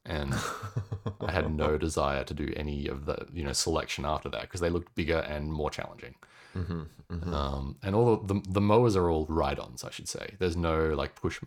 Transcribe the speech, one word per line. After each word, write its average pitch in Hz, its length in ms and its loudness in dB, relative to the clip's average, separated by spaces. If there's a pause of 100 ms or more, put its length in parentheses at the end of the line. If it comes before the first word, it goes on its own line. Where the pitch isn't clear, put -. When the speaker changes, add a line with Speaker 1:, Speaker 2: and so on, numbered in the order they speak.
Speaker 1:
and 73 300 -2 (840)
I 82 120 -2
had 80 180 2
Speaker 2:
<laughs> 78 40 0
Speaker 1:
no 76 240 2
desire 71 460 0
to 76 100 -6
do 73 200 -4
any 73 340 -4
of 69 180 -6
the, - 260 -4
you 80 120 -6
know, 69 100 -4
selection - 500 -2
after 73 240 -2
that, - 220 -8
'cause 85 100 -8
they 85 80 2
looked 85 260 -2
bigger 80 260 2
and 76 300 -4
more 76 200 -2
challenging. - 460 -10 (380)
Speaker 2:
Mm-hmm, 85 280 -4 (280)
mm-hmm. 87 220 -4
Speaker 1:
Um, 69 500 -2
and 98 120 0
all 113 240 6
the, 98 160 -2
the, 101 160 2
the 98 100 4
mowers 107 340 6
are 90 140 6
all 80 160 4
ride-ons, 71 600 0
I - 60 -10
should - 180 -10
say. - 300 -8
There's 90 180 2
no, 80 360 4
like, 69 220 -2
push - 320 -4